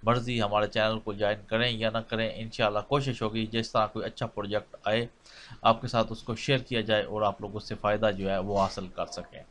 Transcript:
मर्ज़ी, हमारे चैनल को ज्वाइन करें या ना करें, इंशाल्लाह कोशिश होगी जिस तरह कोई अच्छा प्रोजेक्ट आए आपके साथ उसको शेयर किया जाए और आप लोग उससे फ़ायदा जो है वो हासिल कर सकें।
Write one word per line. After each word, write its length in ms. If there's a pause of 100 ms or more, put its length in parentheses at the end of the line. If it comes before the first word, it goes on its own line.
मर्ज़ी, 340
हमारे 280
चैनल 320
को 160
ज्वाइन 240 (120)
करें 200
या 200
ना 100
करें, 360
इंशाल्लाह 460
कोशिश 400
होगी 240
जिस 260
तरह 140
कोई 180
अच्छा 220
प्रोजेक्ट 500 (120)
आए 200 (560)
आपके 240
साथ 160
उसको 300
शेयर 280
किया 180
जाए 220
और 220
आप 180
लोग 140
उससे 180
फ़ायदा 360
जो 180
है 120
वो 180
हासिल 300
कर 180
सकें। 440